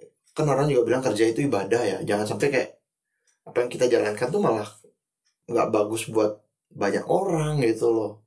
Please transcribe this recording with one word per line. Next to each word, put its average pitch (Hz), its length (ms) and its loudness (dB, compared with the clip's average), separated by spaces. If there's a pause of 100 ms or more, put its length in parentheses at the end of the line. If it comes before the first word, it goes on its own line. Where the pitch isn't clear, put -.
(320)
kan 151 140 -2
orang 143 220 2
juga 123 180 4
bilang 123 160 0
kerja 104 220 0
itu 113 200 2
ibadah 110 380 0
ya. 104 200 -2
Jangan 104 260 -2
sampai 117 220 -2
kayak - 200 0 (760)
apa - 140 -8
yang 120 120 0
kita 123 180 0
jalankan 107 400 0
tuh 208 140 0
malah 107 260 0 (800)
nggak 110 240 0
bagus 110 380 0
buat 107 340 0 (260)
banyak - 380 -4
orang 160 560 0
gitu 117 260 2
loh. 110 240 0 (160)